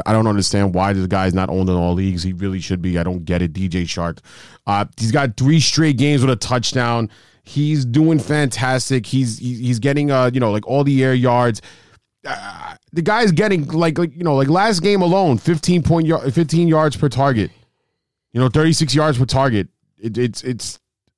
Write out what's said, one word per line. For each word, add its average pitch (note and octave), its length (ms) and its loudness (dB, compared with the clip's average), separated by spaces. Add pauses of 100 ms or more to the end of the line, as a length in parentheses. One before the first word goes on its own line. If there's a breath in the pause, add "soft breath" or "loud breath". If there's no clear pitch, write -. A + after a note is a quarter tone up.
I G#2+ 60 0
don't A2 160 4
understand G2+ 480 0
why F#2+ 160 2
this F#2+ 160 0
guy F#2+ 200 0
is F2+ 60 2
not F#2 160 0
owned F#2 200 0
in F2+ 60 2
all F2 180 2
leagues. F#2 280 -2
He F#2 120 -4
really F#2+ 260 -6
should F2+ 220 -4
be. F2+ 160 -2
I E2+ 60 -2
don't F2+ 200 -4
get F2 180 -2
it. E2+ 120 -2
D F#2 160 -4
J F2 140 -2
Chark. E2+ 360 -6 (460 loud breath)
Uh, G2+ 180 0 (140)
he's A2+ 160 -2
got C#3 240 -2
three D3 240 2
straight D3+ 360 0
games D3 220 2
with C3 120 2
a B2 40 0
touchdown. A#2+ 760 -2 (360 soft breath)
He's D3 400 -2
doing D#3 340 2
fantastic. C3 840 -2
He's, B2 320 -2
he, B2 160 -8
he's A#2+ 260 -2
getting, C#3+ 320 0
uh, B2+ 220 2
you B2+ 80 0
know, A2+ 100 2
like, G#2 160 -4
all C#3 160 0
the C#3 180 2
air C3 120 2
yards. B2 480 2 (640 loud breath)
Uh, G2+ 500 -12 (160)
the E3 100 -4
guy's G#3+ 300 2
getting, F3 360 2
like, E3 300 0
like, E3 160 -2
you E3+ 120 -8
know, D3+ 100 2
like, C3+ 140 2
last F#3 320 2
game G3 200 2
alone, F3 360 2
fifteen F3 460 0
point E3 240 2
yar-, D#3 240 0
fifteen E3+ 360 2
yards D#3 300 2
per D3+ 100 0
target. C3 440 0 (840)
You A#2+ 80 0
know, B2+ 80 4
thirty-six D#3 440 2
yards D3+ 240 2
per B2 60 2
target. A#2+ 460 0 (280)
It, A2 200 -8
it's, B2 260 -4
it's B2+ 360 -8 (380)